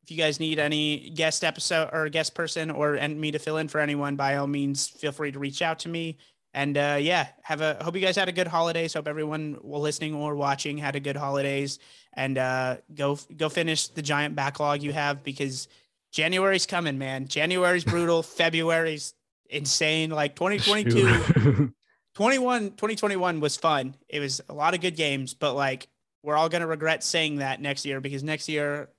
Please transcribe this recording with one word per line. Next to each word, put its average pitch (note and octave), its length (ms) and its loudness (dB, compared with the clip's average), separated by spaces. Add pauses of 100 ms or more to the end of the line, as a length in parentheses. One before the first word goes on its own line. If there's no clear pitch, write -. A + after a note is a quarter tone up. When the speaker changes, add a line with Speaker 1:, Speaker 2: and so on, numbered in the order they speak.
Speaker 1:
if - 60 -20
you D#3+ 60 -8
guys D3+ 220 2
need D#3 200 0
any D3+ 520 0
guest D#3+ 320 0
episode D#3+ 500 0
or D#3 180 0
guest D#3 240 0
person D#3+ 360 -4
or, D3 240 2
and D3 260 -2
me D3+ 120 -2
to D3+ 60 -2
fill D#3 180 -2
in D#3 120 -2
for D3+ 120 0
anyone, C#3+ 360 0
by C#3 200 0
all C#3 100 0
means, C#3 400 -2
feel - 260 -6
free C#3+ 200 -6
to C#3 60 -10
reach C#3 240 -4
out E3 180 -2
to E3+ 80 -8
me. E3 300 -6 (340)
And, C#3+ 260 0
uh, C#3+ 220 2
yeah, D#3 260 2 (160)
have D3+ 200 -4
a, D3+ 200 0
hope E3+ 140 -4
you F#3+ 40 -2
guys F#3 140 2
had F#3+ 140 2
a F3+ 40 -4
good F3+ 140 0
holidays. E3 480 0
Hope D3+ 140 -4
everyone D3+ 540 -4
listening D3+ 520 -4
or D3 220 -2
watching C#3+ 420 0
had C#3+ 160 -4
a C#3+ 60 -2
good C#3 160 -4
holidays, C#3 640 -2 (320)
and, C3+ 260 -2
uh, B2+ 380 0 (180)
go, C#3+ 240 0 (180)
go D#3 120 0
finish D#3+ 400 0
the D#3 140 -10
giant D3 340 0
backlog C#3+ 440 0
you C#3+ 120 -4
have, C#3+ 320 -2
because C#3 420 -6 (460)
January's F#3 540 4
coming, E3 300 0
man. C3+ 300 -4
January's F3 580 2
brutal. E3+ 380 2
Speaker 2:
<laughs> - 0 -
Speaker 1:
February's E3 920 0 (360)
insane. D#3 600 0
Like, D3 260 -2
twenty G3 240 0
twenty-two, C3+ 480 4 (160)
Speaker 2:
Shoot. C3 500 6 (200)
<laughs> - 200 -20
Speaker 1:
twenty-one, B3 580 2
twenty G#3+ 220 -2
twenty-one F3+ 460 0
was D3 160 0
fun. C3+ 400 0 (120)
It D3 120 -4
was C#3 280 -4
a C#3+ 60 -12
lot D3+ 200 2
of F3 60 -2
good F3 140 -2
games, C#3 400 -2
but, C#3+ 200 -2
like, C3+ 340 -2 (340)
we're D3 140 0
all D#3+ 120 4
gonna E3+ 200 0
regret D#3 340 0
saying D#3 340 0
that C3+ 240 -4
next C#3 240 -4
year, C#3 160 -4
because C3+ 220 -6
next D3+ 260 -6
year D3 500 -4